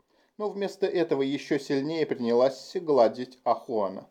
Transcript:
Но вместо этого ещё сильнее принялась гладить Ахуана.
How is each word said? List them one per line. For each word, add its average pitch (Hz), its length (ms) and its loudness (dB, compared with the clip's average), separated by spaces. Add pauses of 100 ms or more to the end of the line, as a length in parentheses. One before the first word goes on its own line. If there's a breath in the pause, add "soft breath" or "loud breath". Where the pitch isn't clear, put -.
(380)
Но 208 120 -4
вместо 196 380 -4
этого 160 340 0
ещё 139 380 -2
сильнее 147 460 -2
принялась 123 680 0
гладить 123 680 2
Ахуана. 107 680 -2